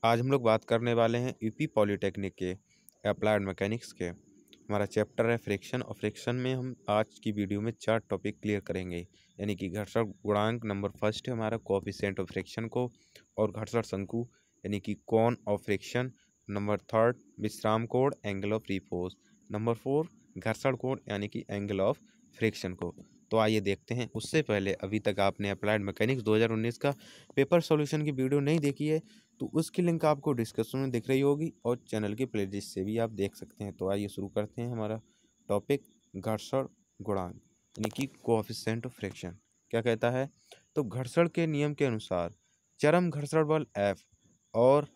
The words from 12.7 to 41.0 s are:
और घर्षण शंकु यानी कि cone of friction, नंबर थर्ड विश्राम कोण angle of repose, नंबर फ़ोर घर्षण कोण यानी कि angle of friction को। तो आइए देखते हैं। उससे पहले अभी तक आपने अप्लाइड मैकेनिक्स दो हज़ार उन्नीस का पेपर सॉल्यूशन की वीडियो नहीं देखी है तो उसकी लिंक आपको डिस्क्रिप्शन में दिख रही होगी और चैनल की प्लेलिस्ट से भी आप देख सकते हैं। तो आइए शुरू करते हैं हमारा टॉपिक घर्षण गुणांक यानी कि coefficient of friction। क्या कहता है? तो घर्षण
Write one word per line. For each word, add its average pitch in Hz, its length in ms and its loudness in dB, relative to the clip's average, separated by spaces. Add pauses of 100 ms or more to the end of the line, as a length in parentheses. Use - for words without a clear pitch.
और 104 140 2
घर्षण 110 300 -2
शंकु 110 440 -4 (380)
यानी 101 160 -2
कि 104 160 -6 (180)
cone 113 220 4 (120)
of 104 160 -2
friction, 123 460 -2 (380)
नंबर 101 380 -2
थर्ड 117 360 2 (180)
विश्राम 110 460 0
कोण 127 280 0 (120)
angle 104 320 -2
of - 120 -8
repose, 92 460 -6 (340)
नंबर 110 240 0
फ़ोर 143 340 -2 (300)
घर्षण 113 380 0
कोण 131 320 -4
यानी 101 200 -2
कि 110 240 -8
angle 101 360 2
of - 160 -2 (320)
friction 101 380 -2
को। 87 200 -6 (360)
तो 110 80 4
आइए 110 220 4
देखते 98 340 -2
हैं। 120 200 -4
उससे 113 280 -2
पहले 98 340 0
अभी 101 240 -4
तक 101 200 -2
आपने 98 300 2
अप्लाइड 104 320 0
मैकेनिक्स 110 400 -2
दो 107 120 2
हज़ार 113 160 4
उन्नीस 113 280 -2
का 139 120 0 (460)
पेपर 139 240 4
सॉल्यूशन 151 440 2
की 151 60 0
वीडियो 131 300 2
नहीं 147 180 2
देखी 143 300 0
है 156 120 0 (400)
तो - 140 -4
उसकी 165 280 0
लिंक 170 220 2
आपको 151 280 2
डिस्क्रिप्शन 120 460 -2
में 135 120 -2
दिख 117 180 -2
रही 135 120 4
होगी 143 300 2 (140)
और 123 140 0 (100)
चैनल 107 260 -2
की 127 120 -2
प्लेलिस्ट 101 420 -4
से 95 160 -4
भी 110 140 -2
आप 117 140 0
देख 98 240 -2
सकते - 280 -12
हैं। 101 80 -8
तो 95 180 -4
आइए 101 180 -2
शुरू 98 200 -8
करते 104 340 -4
हैं 120 100 -4
हमारा 110 280 -4 (480)
टॉपिक 104 380 0 (280)
घर्षण 110 540 -4 (320)
गुणांक 95 400 -4 (360)
यानी 107 140 -2
कि 139 160 -4 (220)
coefficient 113 580 0
of 123 80 -10
friction। 92 400 -8 (360)
क्या 117 120 0
कहता 117 280 2
है? 131 180 -2 (480)
तो 151 80 2
घर्षण 127 440 0